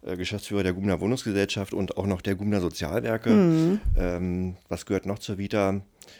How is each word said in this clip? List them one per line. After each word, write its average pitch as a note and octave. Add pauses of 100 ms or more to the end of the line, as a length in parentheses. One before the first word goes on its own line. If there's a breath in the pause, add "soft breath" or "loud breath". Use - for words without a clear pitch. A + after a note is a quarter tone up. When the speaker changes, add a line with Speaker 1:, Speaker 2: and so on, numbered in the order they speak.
Speaker 1:
äh, F2+
Geschäftsführer G2
der F#2
Gubener F#2+
Wohnungsgesellschaft G2
und F#2
auch F#2
noch G2
der G2
Gubener G2+
Sozialwerke. G2+
Speaker 2:
Mhm. F3 (180)
Speaker 1:
Ähm, F2+ (120)
was -
gehört F#2+
noch G2
zur G#2
Vita? G2 (400 soft breath)